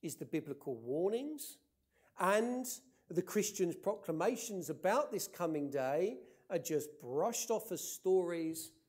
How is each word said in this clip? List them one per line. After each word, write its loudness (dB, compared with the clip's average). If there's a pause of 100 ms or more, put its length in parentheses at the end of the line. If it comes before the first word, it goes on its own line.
is -6
the -8
biblical -4
warnings -2 (600)
and 4 (420)
the 0
Christian's 2
proclamations -2
about 2
this -4
coming -2
day 0 (320)
are 0
just -2
brushed 0
off 0
as -4
stories 0 (160)